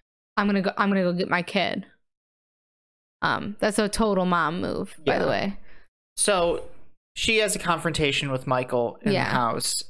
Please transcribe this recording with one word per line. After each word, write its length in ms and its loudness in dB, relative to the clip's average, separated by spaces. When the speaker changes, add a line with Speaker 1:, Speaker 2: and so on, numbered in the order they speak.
Speaker 1:
"I'm 80 4
gonna 160 2
go, 160 0
I'm 120 2
gonna 120 2
go 120 2
get 160 -2
my 120 2
kid." 460 -2
Um, 380 -2
that's 200 2
a 100 2
total 360 2
mom 360 2
move, 340 -6
by 140 2
the 60 0
Speaker 2:
Yeah. 40 2
Speaker 1:
way. 280 -2
Speaker 2:
So 480 2
she 240 2
has 160 2
a 40 -4
confrontation 720 0
with 160 -4
Michael 540 0
in 100 0
Speaker 1:
Yeah. 140 0
Speaker 2:
the 60 -2
house, 580 0